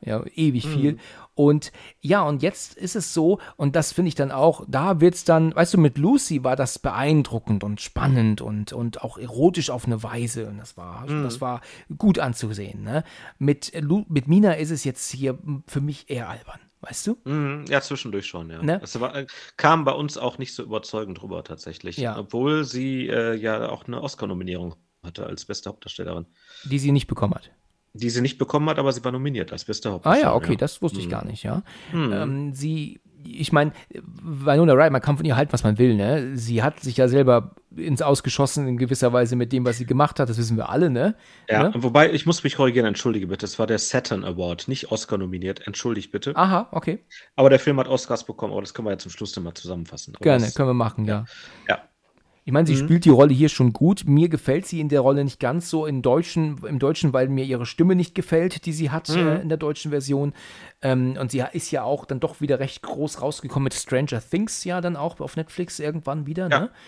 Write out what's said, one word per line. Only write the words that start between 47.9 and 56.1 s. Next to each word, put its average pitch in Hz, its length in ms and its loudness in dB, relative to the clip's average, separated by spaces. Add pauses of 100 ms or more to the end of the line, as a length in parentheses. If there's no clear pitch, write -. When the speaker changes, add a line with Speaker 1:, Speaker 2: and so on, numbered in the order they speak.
Speaker 2:
bekommen, 107 280 -8
aber 98 100 -4
das 98 100 -14
können 113 140 -8
wir 101 60 -2
ja 92 60 -4
zum 90 120 -16
Schluss - 260 -10
nochmal 85 180 -8
zusammenfassen. - 600 -12
Aber - 80 -14
Speaker 1:
Gerne, 123 220 4
Speaker 2:
das 113 80 -6
Speaker 1:
können 135 160 0
wir 123 40 2
machen, 113 300 -2
ja. 104 220 -2 (420)
Speaker 2:
Ja. - 140 -2 (640)
Speaker 1:
Ich 123 60 -2
meine, 156 140 4
sie 135 80 4
Speaker 2:
Mhm. - 20 4
Speaker 1:
spielt 165 300 4
die 160 40 12
Rolle 139 220 10
hier 147 160 4
schon 123 240 4
gut. 180 340 2
Mir 151 220 6
gefällt 151 380 -2
sie 170 140 -6
in 151 100 -2
der 143 100 4
Rolle 139 240 4
nicht - 160 -6
ganz 156 300 -2
so 156 160 -2
im 131 160 -4
Deutschen, 151 640 0